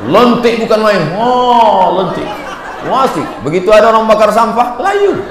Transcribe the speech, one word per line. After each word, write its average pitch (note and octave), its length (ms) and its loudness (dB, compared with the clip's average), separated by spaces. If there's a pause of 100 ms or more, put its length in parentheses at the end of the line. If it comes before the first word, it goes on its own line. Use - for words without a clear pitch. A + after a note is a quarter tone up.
Lentik A3+ 600 2
bukan G#3+ 160 0
main. G3+ 180 2 (140)
Oh, A3+ 880 2
lentik. - 240 -6 (640)
Wah, B3+ 160 0
asik. D#3 160 -4 (240)
Begitu F#3 240 0
ada G#3+ 240 4
orang A3 160 2
bakar G#3+ 240 4
sampah, A3+ 480 0
layu. G4+ 320 0 (160)